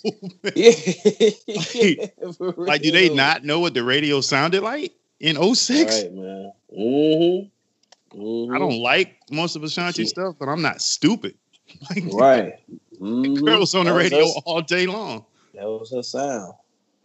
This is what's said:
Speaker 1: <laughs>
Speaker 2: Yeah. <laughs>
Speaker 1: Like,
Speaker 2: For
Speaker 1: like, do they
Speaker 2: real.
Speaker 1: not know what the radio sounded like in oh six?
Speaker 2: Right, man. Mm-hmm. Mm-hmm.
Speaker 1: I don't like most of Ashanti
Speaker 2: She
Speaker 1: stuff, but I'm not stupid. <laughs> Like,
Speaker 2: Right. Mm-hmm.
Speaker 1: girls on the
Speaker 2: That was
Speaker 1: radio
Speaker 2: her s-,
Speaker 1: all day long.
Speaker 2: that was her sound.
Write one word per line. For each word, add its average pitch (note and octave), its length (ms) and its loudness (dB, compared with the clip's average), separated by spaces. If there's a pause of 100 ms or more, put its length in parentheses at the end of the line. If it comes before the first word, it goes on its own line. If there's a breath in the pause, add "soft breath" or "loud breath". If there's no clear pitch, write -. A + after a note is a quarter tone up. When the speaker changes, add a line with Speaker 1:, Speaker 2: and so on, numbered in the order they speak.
Speaker 1:
<laughs> G3+ 500 -6
Speaker 2:
Yeah. G#3+ 180 10
<laughs> G3+ 1600 0
Speaker 1:
Like, F3 80 -14
Speaker 2:
For F3+ 200 -6
Speaker 1:
like, D3+ 260 -2
do D#3 80 2
they F3 180 6
Speaker 2:
real. D3+ 80 0
Speaker 1:
not C#3 280 2
know D3+ 160 0
what E3+ 140 0
the B2 80 0
radio C#3+ 380 0
sounded D3+ 420 0
like B3+ 320 -6 (260)
in D#3 180 0
oh G3 160 4
six? B3 480 2
Speaker 2:
Right, F2 100 -10
man. F#2+ 400 -12 (240)
Mm-hmm. D#3 1400 -2
Mm-hmm. A#2 340 -6
Speaker 1:
I B2+ 40 -2
don't C3 220 -2
like D#3 360 0 (140)
most E3 260 -4
of D3+ 80 -12
Ashanti F3 400 -4
Speaker 2:
She - 40 -4
Speaker 1:
stuff, F3+ 300 -6
but C3+ 100 -8
I'm D#3+ 140 -2
not C3+ 200 -2
stupid. - 580 -6
<laughs> - 500 -20
Like, G#2 220 -6
Speaker 2:
Right. A#2 420 2 (460)
Mm-hmm. C3 440 -2
Speaker 1:
girls G#3 300 2
on F#3 120 2
the E3+ 60 2
Speaker 2:
That E3+ 40 2
was F3 140 4
Speaker 1:
radio - 80 2
Speaker 2:
her D#3+ 60 6
s-, D#3+ 220 -2
Speaker 1:
all E3+ 160 -2
day F3 240 0
long. F#3 380 -8 (300)
Speaker 2:
that G2+ 100 -12
was A2 280 -8
her B2 100 -4
sound. B2 520 -6 (500)